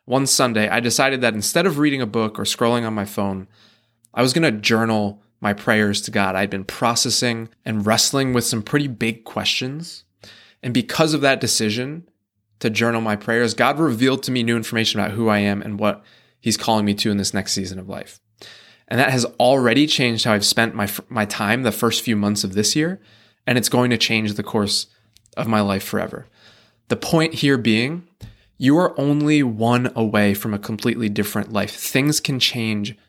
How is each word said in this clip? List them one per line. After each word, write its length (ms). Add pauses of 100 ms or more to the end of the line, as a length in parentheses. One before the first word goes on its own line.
one 220
Sunday, 420
I 100
decided 440
that 120
instead 320
of 120
reading 220
a 60
book 320
or 60
scrolling 420
on 80
my 100
phone, 440 (680)
I 80
was 100
gonna 200
journal 720 (180)
my 120
prayers 500
to 100
God. 240
I'd 140
been 140
processing 840 (160)
and 200
wrestling 480
with 120
some 180
pretty 240
big 380
questions. 800 (580)
And 100
because 420
of 60
that 200
decision 680 (520)
to 100
journal 300
my 160
prayers, 380
God 240
revealed 440
to 100
me 100
new 140
information 420
about 140
who 160
I 100
am 240
and 160
what 260 (360)
he's 160
calling 280
me 100
to 160
in 60
this 180
next 180
season 260
of 100
life. 320 (680)
And 100
that 120
has 140 (140)
already 480
changed 380
how 80
I've 120
spent 300
my, 140 (200)
my 180
time 360
the 80
first 320
few 140
months 260
of 120
this 200
year. 260 (460)
And 120
it's 100
going 220
to 80
change 360
the 80
course 440 (500)
of 100
my 140
life 240
forever. 420 (600)
The 80
point 380
here 240
being, 500 (480)
you 220
are 200
only 440
one 520
away 400
from 200
a 40
completely 500
different 440
life. 180
Things 480
can 220
change 560 (120)